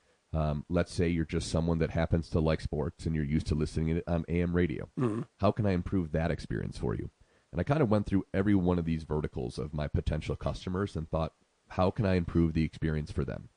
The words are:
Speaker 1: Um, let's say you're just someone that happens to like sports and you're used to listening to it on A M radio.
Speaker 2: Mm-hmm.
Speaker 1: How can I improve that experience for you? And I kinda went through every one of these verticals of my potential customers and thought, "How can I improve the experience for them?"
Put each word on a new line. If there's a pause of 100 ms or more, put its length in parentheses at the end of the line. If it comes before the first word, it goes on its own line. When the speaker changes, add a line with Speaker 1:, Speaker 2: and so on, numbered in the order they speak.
(340)
Speaker 1:
Um,
let's
say
you're
just
someone
that
happens
to
like
sports
and
you're
used
to
listening
to
it
on
A
M
radio. (100)
Speaker 2:
Mm-hmm. (180)
Speaker 1:
How
can
I
improve
that
experience
for
you? (440)
And
I
kinda
went
through
every
one
of
these
verticals
of
my
potential
customers
and
thought, (360)
"How
can
I
improve
the
experience
for
them?"